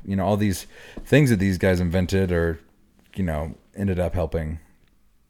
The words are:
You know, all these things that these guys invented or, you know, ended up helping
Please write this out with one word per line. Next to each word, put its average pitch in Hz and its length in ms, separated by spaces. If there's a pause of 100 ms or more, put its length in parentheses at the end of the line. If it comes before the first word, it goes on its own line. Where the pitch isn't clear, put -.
You 98 120
know, 95 100
all 101 120
these 101 280 (400)
things 139 240
that 113 100
these 95 200
guys 92 200
invented 90 520
or, 85 280 (560)
you 98 80
know, 78 300 (220)
ended 98 240
up 85 160
helping 80 440 (720)